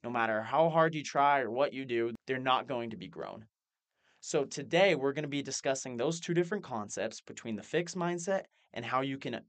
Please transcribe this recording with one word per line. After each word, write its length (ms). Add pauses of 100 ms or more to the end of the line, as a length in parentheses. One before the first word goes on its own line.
No 80
matter 320
how 260
hard 240
you 100
try 360
or 100
what 240
you 100
do, 280 (160)
they're 100
not 300
going 240
to 40
be 120
grown. 380 (760)
So 220
today 520
we're 180
gonna 160
be 120
discussing 540
those 240
two 140
different 280
concepts 600
between 340
the 80
fixed 320
mindset 460 (320)
and 100
how 160
you 180
can 320